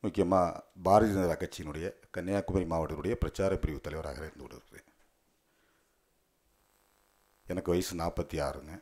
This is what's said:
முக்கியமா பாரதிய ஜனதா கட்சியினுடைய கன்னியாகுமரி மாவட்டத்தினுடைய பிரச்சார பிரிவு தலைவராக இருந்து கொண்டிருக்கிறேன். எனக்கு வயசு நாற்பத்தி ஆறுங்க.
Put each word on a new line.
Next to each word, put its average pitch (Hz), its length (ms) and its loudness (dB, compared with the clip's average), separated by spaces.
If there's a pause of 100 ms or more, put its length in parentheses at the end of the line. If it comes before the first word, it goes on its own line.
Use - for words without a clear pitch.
முக்கியமா 95 360 4 (440)
பாரதிய 104 300 8
ஜனதா 87 240 2
கட்சியினுடைய 80 500 -6 (240)
கன்னியாகுமரி 92 540 0
மாவட்டத்தினுடைய 80 480 -2
பிரச்சார 95 420 0
பிரிவு 76 260 -4
தலைவராக 76 360 -8
இருந்து 78 200 -12
கொண்டிருக்கிறேன். - 500 -20 (2500)
எனக்கு 90 240 -2
வயசு 90 240 2
நாற்பத்தி 85 440 -4
ஆறுங்க. 73 420 -4